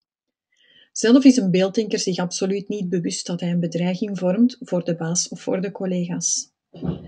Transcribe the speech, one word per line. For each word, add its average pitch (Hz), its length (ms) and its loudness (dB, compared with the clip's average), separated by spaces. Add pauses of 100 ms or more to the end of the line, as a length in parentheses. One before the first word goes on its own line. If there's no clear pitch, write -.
(920)
Zelf 247 320 6
is 269 140 10
een 190 140 2
beelddenker 190 480 0
zich 180 180 -2
absoluut 190 500 -4
niet 208 220 -6
bewust 180 360 -4
dat 175 140 -6
hij 175 120 -4
een 175 80 0
bedreiging 180 580 -2
vormt 196 420 2
voor 180 240 -4
de 170 120 -2
baas 165 320 -4
of - 140 -14
voor 190 200 -2
de 196 100 -4
collega's. 180 800 -4 (560)